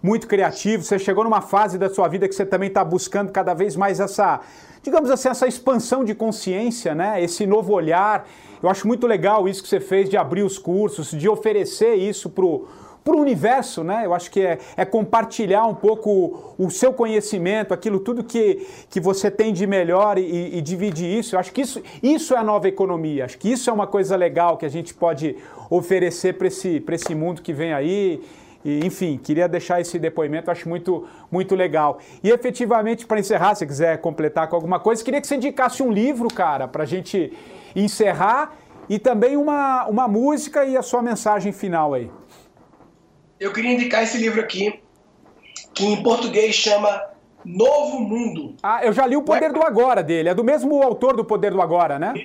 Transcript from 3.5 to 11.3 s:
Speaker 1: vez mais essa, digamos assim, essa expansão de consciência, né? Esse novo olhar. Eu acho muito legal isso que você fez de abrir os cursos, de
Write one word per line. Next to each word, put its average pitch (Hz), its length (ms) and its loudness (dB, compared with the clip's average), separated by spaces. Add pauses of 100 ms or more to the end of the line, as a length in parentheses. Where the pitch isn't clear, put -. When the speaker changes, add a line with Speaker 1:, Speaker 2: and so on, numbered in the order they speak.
Speaker 1:
vez 170 220 -2
mais 196 220 0
essa, 190 420 0 (420)
digamos 285 280 2
assim, 262 200 2
essa 254 180 0
expansão 254 560 0
de 190 100 -2
consciência, 214 800 -4
né? 185 280 0
Esse 175 240 -2
novo 202 260 2
olhar. 185 560 0 (340)
Eu 175 60 2
acho 190 180 0
muito 240 200 0
legal 196 420 2
isso 196 140 -6
que - 80 -8
você 196 100 2
fez 196 300 0
de 202 80 2
abrir 170 240 0
os 190 160 -2
cursos, 185 540 -2
de 160 180 0